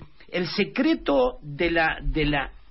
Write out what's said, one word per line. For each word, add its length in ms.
el 160
secreto 960
de 300
la, 320
de 220
la, 260